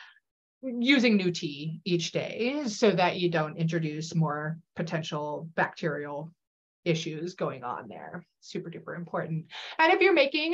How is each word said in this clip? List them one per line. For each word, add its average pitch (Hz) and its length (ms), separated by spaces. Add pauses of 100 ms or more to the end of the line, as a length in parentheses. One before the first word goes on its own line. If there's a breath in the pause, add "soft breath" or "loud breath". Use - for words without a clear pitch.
(600 loud breath)
using 240 540
new 185 160
tea 160 540
each 170 260
day 240 540
so 214 240
that 180 280
you 175 120
don't 160 280
introduce 160 580
more 156 420 (180)
potential 160 800
bacterial 147 760 (540)
issues 165 500
going 135 280
on 110 240
there. 90 380 (140)
Super 175 300
duper 165 260
important. 165 520 (320 loud breath)
And 320 120
if 381 100
you're 381 120
making 302 400